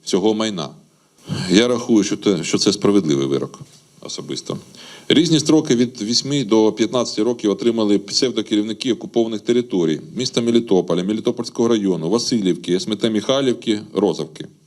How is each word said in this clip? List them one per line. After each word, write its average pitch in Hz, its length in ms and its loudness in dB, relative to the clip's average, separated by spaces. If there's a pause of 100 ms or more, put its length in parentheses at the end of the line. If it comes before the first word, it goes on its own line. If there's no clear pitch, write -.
всього 98 300 0
майна. 107 360 -4 (800)
Я 110 160 6
рахую, 117 360 2
що 98 140 -2
те, 95 260 0
що - 140 -2
це 98 160 2
справедливий 85 540 2
вирок 69 320 -4 (420)
особисто. - 560 -10 (520)
Різні 156 300 4
строки 151 360 2
від 120 260 -2
вісьми 131 420 -2
до 110 280 4
п'ятнадцяти 110 520 -2
років 120 280 0
отримали 104 480 2
псевдокерівники 110 960 -2
окупованих 113 480 -2
територій, 98 600 0 (140)
міста 123 260 -4
Мелітополя, 98 600 2
Мелітопольського 110 640 -2
району, 95 420 0
Васильівки, 98 640 0
С 92 140 -2
М 107 100 -4
Т 117 120 -2
Михайлівки, 117 720 -2 (120)
Розовки. 80 540 -2 (200)